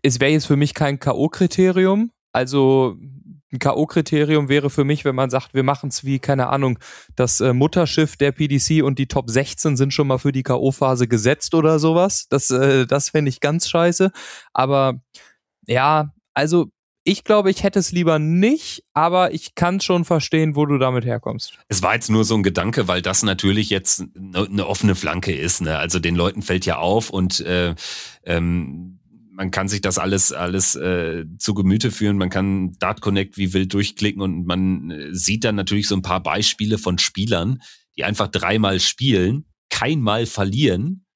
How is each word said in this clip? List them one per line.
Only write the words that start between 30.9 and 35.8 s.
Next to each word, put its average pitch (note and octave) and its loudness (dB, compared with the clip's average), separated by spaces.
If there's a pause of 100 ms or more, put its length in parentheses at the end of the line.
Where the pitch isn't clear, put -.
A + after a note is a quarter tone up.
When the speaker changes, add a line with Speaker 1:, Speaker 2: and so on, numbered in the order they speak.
Speaker 2:
zu - -4
Gemüte G2+ 2
führen. G#2 -2
Man F#2 -2
kann F#2+ -2
Dart F#2+ -8
Connect G2 -4
wie F#2+ -2
wild F#2+ -2
durchklicken G2+ -4
und F2 -4
man, F2+ -2
äh, D2 -14
sieht G2 -4
dann A2 0
natürlich G2+ -2